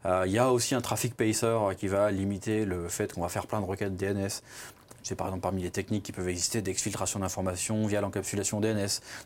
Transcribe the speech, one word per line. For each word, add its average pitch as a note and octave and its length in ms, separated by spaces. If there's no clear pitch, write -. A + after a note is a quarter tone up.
Euh, F#2 180
il F#2 60
y G#2+ 80
a B2+ 120
aussi B2 220
un B2 80
traffic A#2+ 340
pacer, A2 300
euh, A2 300
qui G2 120
va G2 220
limiter G2+ 560
le F2+ 240
fait - 240
qu'on F2 80
va F2 80
faire G2+ 160
plein G#2+ 160
de F#2 60
requêtes G2 280
D G2 120
N G2+ 100
S. G2 240
C'est - 100
par - 140
exemple F#2+ 160
parmi F#2 180
les F2 80
techniques G2+ 320
qui - 100
peuvent F2+ 180
exister F2+ 340
d'exfiltration F#2+ 560
d'informations F#2+ 680
via G#2 160
l'encapsulation G2+ 580
D G#2+ 100
N G#2+ 100
S. G#2 220